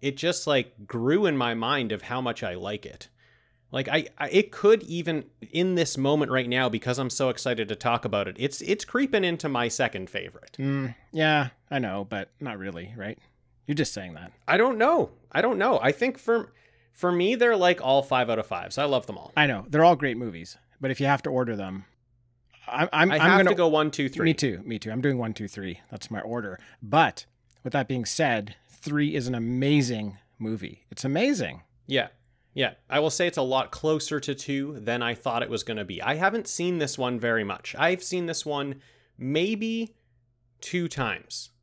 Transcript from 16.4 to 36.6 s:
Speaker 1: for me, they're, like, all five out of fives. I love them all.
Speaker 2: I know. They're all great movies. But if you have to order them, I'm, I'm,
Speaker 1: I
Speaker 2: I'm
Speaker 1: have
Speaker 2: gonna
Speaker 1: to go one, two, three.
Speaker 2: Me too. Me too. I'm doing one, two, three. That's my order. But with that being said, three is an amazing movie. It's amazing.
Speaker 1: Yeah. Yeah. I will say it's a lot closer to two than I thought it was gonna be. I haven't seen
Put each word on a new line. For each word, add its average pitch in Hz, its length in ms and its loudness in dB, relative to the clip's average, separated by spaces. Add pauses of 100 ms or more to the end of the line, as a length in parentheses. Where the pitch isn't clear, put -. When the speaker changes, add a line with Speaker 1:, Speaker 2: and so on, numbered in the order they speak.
Speaker 1:
for 180 200 0
me, 185 240 4
they're, 233 200 4
like, 180 240 4
all 135 220 4
five 127 260 2
out 110 120 0
of 104 60 -4
fives. 92 300 -6
I 143 100 0
love 131 200 2
them 101 100 -10
all. - 200 -16
Speaker 2:
I 147 100 6
know. 110 220 -2
They're 151 160 6
all 175 100 10
great 131 220 -2
movies. 98 420 -10 (220)
But 135 100 -4
if 131 80 -4
you 139 80 0
have 139 160 2
to - 80 -6
order 127 240 0
them, 95 300 -8 (840)
I'm, 135 260 0
I'm, 160 200 6
Speaker 1:
I 156 40 2
Speaker 2:
I'm 151 40 4
Speaker 1:
have 180 180 8
Speaker 2:
gonna 185 120 6
Speaker 1:
to - 40 4
go 175 140 4
one, 151 240 4
two, 139 160 -2
three. - 160 -2
Speaker 2:
Me 160 100 6
too. 104 300 -2
Me 113 160 -6
too. 110 100 -8
I'm 120 120 -4
doing 139 160 2
one, 110 160 -2
two, 107 120 -8
three. 95 320 -8 (120)
That's - 200 -12
my 110 120 -6
order. 107 360 -8 (240)
But 120 440 2 (360)
with 131 120 -8
that 139 120 2
being 123 200 -4
said, 110 500 -2 (100)
three 147 480 -2
is 123 140 -2
an 127 60 -2
amazing 120 840 0 (220)
movie. 110 520 -8
It's - 140 -10
amazing. 151 580 0 (240)
Speaker 1:
Yeah. 135 220 0 (460)
Yeah. 131 180 -2 (160)
I 135 100 0
will 151 120 2
say 175 160 0
it's 170 100 -2
a 143 60 0
lot 131 280 0
closer 156 500 -2
to 139 140 -4
two 139 460 -6
than 117 220 -2
I 117 120 -2
thought 117 280 -2
it 110 80 -6
was 113 140 -4
gonna 107 200 -6
be. 90 160 -10
I 117 140 -2
haven't 196 340 0
seen 175 300 -2